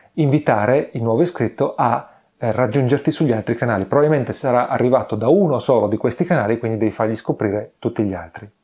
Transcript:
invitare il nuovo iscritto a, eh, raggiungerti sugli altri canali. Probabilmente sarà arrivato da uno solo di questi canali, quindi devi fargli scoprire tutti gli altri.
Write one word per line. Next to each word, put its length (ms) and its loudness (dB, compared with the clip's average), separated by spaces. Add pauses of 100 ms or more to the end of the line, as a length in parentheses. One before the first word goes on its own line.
(140)
invitare 800 2
il 100 -4
nuovo 180 2
iscritto 540 -2
a, 320 -2 (300)
eh, 120 -4
raggiungerti 640 0
sugli 180 0
altri 240 -2
canali. 300 -2
Probabilmente 480 2
sarà 340 0
arrivato 480 2
da 140 -2
uno 320 4
solo 260 2
di 100 0
questi 280 -2
canali, 340 0
quindi 180 -4
devi 140 0
fargli 240 -2
scoprire 640 -4
tutti 240 -2
gli 120 -2
altri. 360 -14 (140)